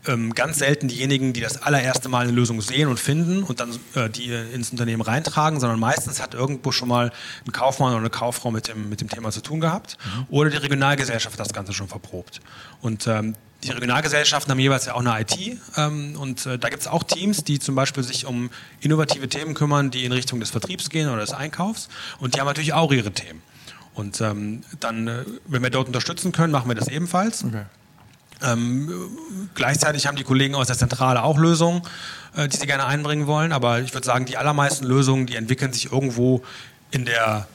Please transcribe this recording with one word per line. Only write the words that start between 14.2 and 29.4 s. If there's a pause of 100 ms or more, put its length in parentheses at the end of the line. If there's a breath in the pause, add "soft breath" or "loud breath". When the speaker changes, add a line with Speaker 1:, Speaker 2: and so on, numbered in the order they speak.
Speaker 1:
haben
jeweils
ja
auch
eine
I
T, (180)
ähm,
und,
äh,
da
gibt's
auch
Teams,
die
zum
Beispiel
sich
um (300 loud breath)
innovative
Themen
kümmern,
die
in
Richtung
des
Vertriebs
gehen
oder
des
Einkaufs. (300 loud breath)
Und
die
haben
natürlich
auch
ihre
Themen. (540 loud breath)
Und,
ähm, (160)
dann,
äh, (220)
wenn
wir
dort
unterstützen
können,
machen
wir
das
ebenfalls.
Speaker 2:
Okay. (800)
Speaker 1:
Ähm, (640)